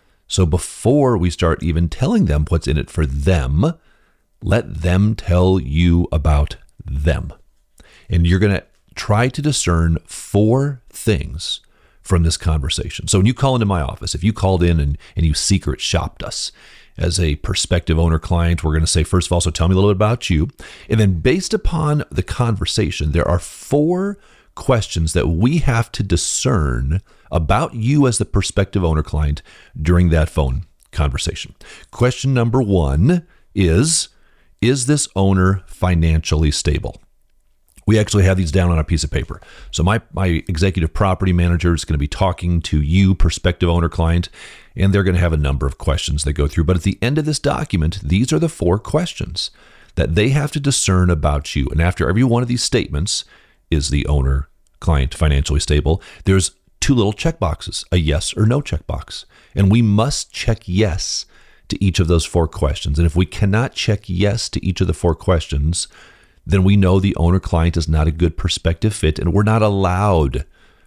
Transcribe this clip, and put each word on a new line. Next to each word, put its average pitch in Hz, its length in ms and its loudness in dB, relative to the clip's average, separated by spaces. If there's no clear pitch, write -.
So 92 200 0
before 123 720 0
we 87 100 0
start 85 320 0
even 82 280 0
telling 190 360 0
them 76 240 0
what's 82 180 0
in 71 120 0
it - 100 -6
for 80 160 -2
them, 71 680 0
let 101 400 -2
them 92 320 2
tell 92 460 2
you 85 520 2
about 73 440 2
them. 71 480 -2
And 85 160 2
you're 87 140 4
gonna 101 240 0
try 120 340 0
to 147 120 -6
discern 82 640 0
four 127 840 0
things - 720 -4
from 87 220 2
this 82 140 0
conversation. 76 680 -4
So 98 120 2
when 98 80 4
you 120 80 2
call 135 200 0
into 113 120 0
my 92 140 0
office, - 340 -8
if 78 80 -6
you 110 100 2
called 95 300 0
in 85 160 4
and, 71 180 -2
and 80 120 2
you 76 80 2
secret - 440 -2
shopped - 440 -4
us - 280 -10
as 85 220 -2
a 76 180 0
prospective - 600 -2
owner 80 220 2
client, 85 440 0
we're 78 100 0
gonna 80 120 0
say, 80 180 0
first 87 240 0
of - 40 -6
all, 87 100 2
"So 92 80 -2
tell 82 180 0
me 95 60 4
a - 20 2
little 98 140 4
bit 98 80 2
about 107 320 -2
you." 80 200 0
And 107 100 2
then 92 220 2
based 165 320 0
upon 156 580 0
the - 100 -2
conversation, - 920 -2
there 82 140 2
are 87 120 0
four 180 800 -2
questions 101 600 -2
that - 140 0
we 110 320 2
have 117 340 0
to 110 100 -4
discern 78 1000 -2
about 95 420 0
you 131 320 2
as 120 140 2
the 107 60 -2
prospective - 580 0
owner 80 180 2
client 73 400 -2
during 87 280 4
that 80 200 2
phone 65 360 -2
conversation. - 640 -4
Question 127 460 -2
number 120 260 2
one 98 640 2
is, 98 540 2
is 127 240 0
this 147 300 0
owner 95 500 2
financially 80 880 0
stable? - 500 -4
We 107 140 4
actually 104 240 2
have 92 140 4
these 85 140 0
down 87 180 2
on 85 100 2
a 76 40 0
piece 80 200 -2
of 76 80 -6
paper. - 300 -6
So 78 120 -4
my, 104 160 0
my 92 340 -2
executive 87 460 -2
property 95 400 0
manager 87 400 2
is 80 100 -2
gonna 78 140 -2
be 71 100 -2
talking 87 540 -2
to - 180 -2
you, 92 360 2
prospective - 520 0
owner 85 220 2
client, 85 400 0
and 98 180 2
they're 101 100 2
gonna 90 140 2
have 87 160 2
a 78 40 0
number 71 280 0
of 67 120 -4
questions 73 460 -4
they 73 80 -2
go 71 160 0
through. 82 160 0
But 87 140 2
at 82 60 -6
the 196 180 0
end 139 160 -2
of 151 80 0
this 151 140 -2
document, - 640 -2
these 95 300 0
are 156 80 2
the 160 80 2
four 92 320 0
questions 85 720 -6
that 78 200 0
they 110 140 2
have 143 220 0
to 151 80 -6
discern 95 500 2
about 73 460 -2
you. 71 160 -2
And 80 100 0
after 85 260 0
every 104 160 2
one 120 180 2
of 123 60 -4
these 120 160 -4
statements, 80 640 -4
"Is 71 200 0
the 71 180 -2
owner 67 400 0
client 71 340 0
financially 73 460 0
stable?" 76 420 0
there's 95 280 2
two - 160 2
little 104 180 2
checkboxes, - 800 -4
a 92 60 2
yes 76 360 0
or 107 120 0
no 131 160 2
checkbox. - 640 -8
And 95 140 4
we 117 120 4
must 110 500 0
check - 340 -4
yes 92 600 -2
to - 160 -4
each 92 160 2
of 85 80 2
those 85 180 2
four 82 220 0
questions. 73 500 -4
And 85 80 4
if 82 100 0
we 90 100 2
cannot - 480 -2
check - 340 -2
yes 101 420 -2
to - 160 -6
each 90 160 -2
of 90 60 0
the 82 60 0
four 85 220 0
questions, 78 720 -2
then 92 200 2
we 101 100 4
know 95 240 4
the 98 160 0
owner 87 240 2
client 82 380 0
is 80 100 0
not 78 180 2
a 80 60 2
good 80 240 0
prospective - 580 -2
fit, - 240 -2
and 85 140 -2
we're 101 120 2
not 107 180 2
allowed 95 840 0